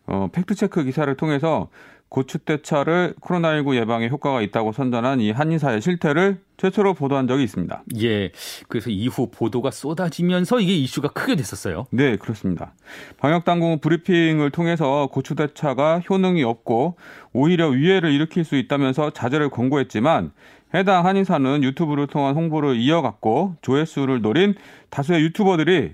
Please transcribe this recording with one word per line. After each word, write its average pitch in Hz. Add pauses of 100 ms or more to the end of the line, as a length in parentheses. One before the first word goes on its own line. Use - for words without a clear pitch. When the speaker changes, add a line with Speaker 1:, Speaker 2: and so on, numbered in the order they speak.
Speaker 1:
어, 95
팩트체크 185
기사를 139
통해서 147 (400)
고추 135
떼차를 156
코로나 170
일구 139
예방에 117
효과가 139
있다고 110
선전한 127
이 107
한의사의 143
실태를 175 (160)
최초로 190
보도한 135
적이 135
있습니다. - (180)
Speaker 2:
예, 104 (380)
그래서 120
이후 117
보도가 120
쏟아지면서 175
이게 190
이슈가 139
크게 -
됐었어요. 104
Speaker 1:
네, 127
그렇습니다. 98 (440)
방역 160
당국은 165
브리핑을 160
통해서 151
고추 135
떼차가 151 (100)
효능이 185
없고 120 (380)
오히려 165
위해를 160
일으킬 156
수 151
있다면서 139
자제를 147
권고했지만 127 (420)
해당 185
한의사는 165
유튜브를 143
통한 139
홍보를 151
이어갔고 143
조회수를 135
노린 160 (360)
다수의 151
유튜버들이 165